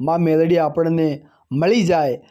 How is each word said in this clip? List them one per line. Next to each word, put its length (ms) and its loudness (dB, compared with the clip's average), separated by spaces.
માં 140 0
મેલડી 380 2
આપણને 680 -2
મળી 320 0
જાય 480 0